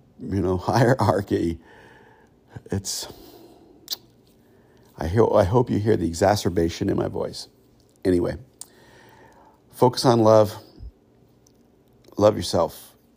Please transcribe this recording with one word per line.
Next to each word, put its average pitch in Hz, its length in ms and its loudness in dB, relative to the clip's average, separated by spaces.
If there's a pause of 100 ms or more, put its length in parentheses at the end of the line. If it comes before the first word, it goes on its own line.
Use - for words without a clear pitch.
(200)
you 95 220 -4
know, 92 160 -2
<laughs> - 160 -4
hierarchy." 101 880 0 (1120)
It's, - 360 -8 (1900)
I - 100 -6
ho-, 107 260 2
I 104 100 4
hope 123 260 2
you 110 80 0
hear 104 200 0
the 87 100 -4
exacerbation 90 840 0
in 82 80 -2
my - 100 -4
voice. - 400 -10 (560)
Anyway, 92 340 0 (1300)
focus - 320 2
on 117 180 4
love. 110 340 6 (1600)
Love 104 200 4
yourself. - 580 -4 (220)